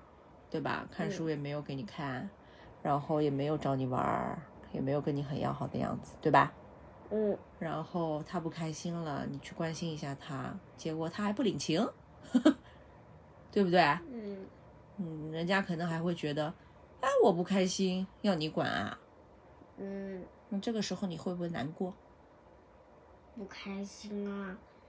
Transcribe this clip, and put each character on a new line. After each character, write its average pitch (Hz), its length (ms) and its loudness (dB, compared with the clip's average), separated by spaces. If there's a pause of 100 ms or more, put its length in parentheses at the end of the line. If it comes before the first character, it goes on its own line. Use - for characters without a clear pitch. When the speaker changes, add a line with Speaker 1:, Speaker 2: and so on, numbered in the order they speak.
(500)
Speaker 1:
对 160 100 -2
吧？ - 300 -4
看 - 200 -2
书 170 200 -2
也 151 60 0
没 143 120 -4
有 147 140 -4
给 147 120 -6
你 135 80 -4
看， 139 380 -6
Speaker 2:
嗯。 202 100 -8 (520)
Speaker 1:
然 143 180 2
后 151 220 2
也 147 80 4
没 139 160 0
有 151 100 2
找 139 180 0
你 131 120 0
玩 127 120 0
儿， 127 440 0 (280)
也 - 100 -4
没 135 120 0
有 147 80 2
跟 143 160 0
你 143 60 0
很 143 180 -4
要 135 100 0
好 135 160 -4
的 - 120 -4
样 - 240 -2
子， - 180 -16
对 156 100 2
吧？ 139 220 8 (560)
Speaker 2:
嗯。 208 280 2 (220)
Speaker 1:
然 156 240 -2
后 160 400 -2
他 175 160 -6
不 160 120 -2
开 160 200 -4
心 170 240 -4
了， 143 320 -4
你 143 120 -6
去 - 160 -12
关 165 200 -2
心 165 160 -4
一 156 60 -4
下 147 180 -6
他， 131 400 -8 (220)
结 160 180 -4
果 160 140 -2
他 208 160 -4
还 208 80 2
不 214 100 0
领 180 160 2
情， 165 280 2 (460)
<laughs> - 1160 0
对 202 140 4
不 175 60 4
对？ 180 100 10 (300)
Speaker 2:
嗯。 202 360 -8 (520)
Speaker 1:
嗯， 156 340 -6
人 165 140 -2
家 196 160 4
可 180 140 -2
能 170 120 -2
还 165 140 -2
会 175 120 2
觉 147 200 -2
得 151 180 0 (480)
，“哎， 523 80 0 (160)
我 214 80 10
不 170 100 2
开 190 220 4
心， 185 420 0 (140)
要 202 140 4
你 156 120 0
管 156 240 0
啊？” 101 280 -2 (800)
Speaker 2:
嗯。 196 440 -8 (280)
Speaker 1:
那 202 80 -2
这 214 120 -2
个 220 120 0
时 190 120 -4
候 185 140 -2
你 165 80 -6
会 180 180 -4
不 175 60 -4
会 170 80 -2
难 160 240 -4
过？ 185 220 -4 (1400)
Speaker 2:
不 214 100 -8
开 196 360 -8
心 202 460 -6
啊。 196 300 -6 (300)